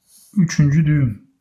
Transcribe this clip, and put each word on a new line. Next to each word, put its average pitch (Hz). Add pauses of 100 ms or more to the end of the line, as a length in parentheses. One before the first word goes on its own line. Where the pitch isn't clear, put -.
(380)
üçüncü 156
düğüm. 139 (200)